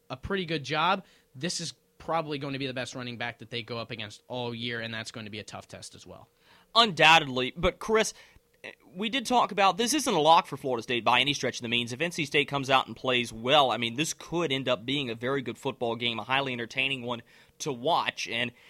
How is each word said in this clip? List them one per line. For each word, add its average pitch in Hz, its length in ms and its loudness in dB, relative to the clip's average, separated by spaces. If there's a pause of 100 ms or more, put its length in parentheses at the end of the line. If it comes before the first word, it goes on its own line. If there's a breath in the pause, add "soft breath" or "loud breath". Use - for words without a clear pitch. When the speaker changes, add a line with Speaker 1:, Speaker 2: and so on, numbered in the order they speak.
(100)
Speaker 1:
a 131 80 -10
pretty 190 260 -4
good 160 180 -4
job, 160 420 0 (300 soft breath)
this 151 260 -6
is 165 120 -8 (240)
probably 156 400 -4
going 139 160 -6
to 135 60 -4
be 139 80 -4
the 127 80 -6
best 123 200 -6
running 123 220 -8
back 117 220 -6
that 110 120 -16
they 120 120 -6
go 117 160 -8
up 113 120 -8
against 107 380 -10
all 120 260 -6
year, 117 260 -6
and 113 120 -8
that's 113 180 -8
going 113 140 -10
to 104 60 -14
be 107 80 -10
a 101 60 -10
tough 95 220 -14
test - 280 -16
as - 120 -20
well. - 220 -20 (460 soft breath)
Speaker 2:
Undoubtedly. 156 800 6
But, 175 220 0
Chris, 220 340 2 (800 loud breath)
we 208 140 -4
did 233 160 -2
talk 240 280 2
about, 190 260 4
this 240 160 2
isn't 262 180 0
a 165 80 4
lock 165 260 8
for 143 100 -10
Florida 123 260 -2
State 117 220 -2
by 123 160 6
any 143 120 2
stretch 131 240 -2
of - 60 -12
the 117 60 -4
means. 120 240 -2
If 123 100 -4
N 175 80 -2
C 156 160 -2
State 143 220 2
comes 139 200 -4
out 131 180 4
and 110 80 -10
plays 123 380 0
well, 127 380 4
I 113 80 0
mean, 117 180 -4
this 151 160 -4
could 160 400 -4
end 135 160 -4
up 120 160 0
being 135 240 -2
a 113 60 -6
very 127 260 -2
good 117 160 -6
football 117 400 -4
game, 117 220 -2
a 104 60 -6
highly 135 280 -2
entertaining 131 500 -4
one 120 200 -6 (380 soft breath)
to 147 120 -4
watch. 127 580 -2
And 120 220 -2 (180 soft breath)